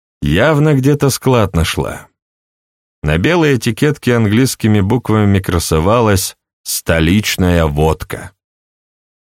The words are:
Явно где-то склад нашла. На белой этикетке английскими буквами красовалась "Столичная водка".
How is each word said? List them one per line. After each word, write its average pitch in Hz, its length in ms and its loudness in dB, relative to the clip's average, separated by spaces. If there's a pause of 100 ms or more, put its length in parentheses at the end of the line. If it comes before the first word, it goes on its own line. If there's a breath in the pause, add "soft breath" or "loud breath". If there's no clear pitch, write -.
(220)
Явно 143 520 2
где-то 139 360 0
склад 120 440 0
нашла. - 540 -4 (920)
На 78 160 0
белой 151 380 2
этикетке 123 600 -2
английскими 110 640 0
буквами 104 580 0
красовалась 92 1000 0 (260)
"Столичная 87 1040 0
водка". 78 680 -2 (1040)